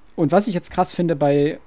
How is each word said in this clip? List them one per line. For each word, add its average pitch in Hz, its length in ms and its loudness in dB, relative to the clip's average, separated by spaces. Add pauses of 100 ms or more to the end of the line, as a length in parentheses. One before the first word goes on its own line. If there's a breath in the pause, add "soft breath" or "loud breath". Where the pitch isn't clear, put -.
(160)
und 156 160 0
was 196 140 4
ich 202 80 -4
jetzt 175 160 -6
krass - 240 -2
finde 165 220 -2
bei, 143 520 0